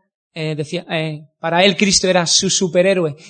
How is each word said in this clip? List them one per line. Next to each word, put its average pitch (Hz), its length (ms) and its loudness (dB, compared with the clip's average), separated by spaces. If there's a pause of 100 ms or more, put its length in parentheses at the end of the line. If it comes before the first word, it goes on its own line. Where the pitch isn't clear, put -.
(320)
eh, 156 220 -6
decía, 151 340 -8
eh, 156 380 -6 (120)
"Para 170 280 2
él 196 100 2
Cristo 190 320 2
era 180 160 2
su 190 240 0
superhéroe, 180 680 0 (160)